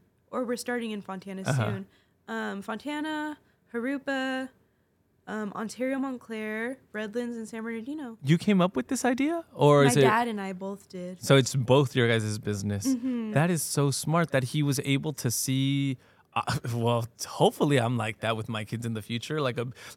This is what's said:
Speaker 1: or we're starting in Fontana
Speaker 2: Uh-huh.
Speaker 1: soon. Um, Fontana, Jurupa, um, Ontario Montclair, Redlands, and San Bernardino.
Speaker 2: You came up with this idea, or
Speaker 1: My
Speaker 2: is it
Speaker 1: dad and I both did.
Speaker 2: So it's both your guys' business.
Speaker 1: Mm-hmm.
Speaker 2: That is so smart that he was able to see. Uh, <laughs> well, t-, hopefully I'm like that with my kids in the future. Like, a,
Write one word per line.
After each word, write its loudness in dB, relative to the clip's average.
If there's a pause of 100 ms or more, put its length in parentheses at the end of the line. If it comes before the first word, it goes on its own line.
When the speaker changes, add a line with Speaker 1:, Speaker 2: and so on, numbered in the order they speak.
(300)
Speaker 1:
or -4
we're -4
starting -4
in -8
Fontana -10
Speaker 2:
Uh-huh. 2
Speaker 1:
soon. -6 (420)
Um, -6
Fontana, -6 (360)
Jurupa, -4 (800)
um, -6
Ontario -4
Montclair, -6 (140)
Redlands, -6
and -10
San -10
Bernardino. -8
Speaker 2:
You 4
came 2
up 2
with -2
this -2
idea, 0
or 8
Speaker 1:
My 8
Speaker 2:
is 4
it 8
Speaker 1:
dad 6
and -4
I -6
both -10
did. -12
Speaker 2:
So 4
it's 4
both 4
your 4
guys' 2
business. -4
Speaker 1:
Mm-hmm. -2
Speaker 2:
That 2
is 0
so 0
smart 0
that 2 (100)
he 2
was 2
able 0
to -2
see. 0 (340)
Uh, -2
<laughs> -2
well, 2 (160)
t-, -10
hopefully 4
I'm 2
like -4
that 0
with -6
my -4
kids -6
in -4
the -6
future. -4
Like, -2
a, -2 (300)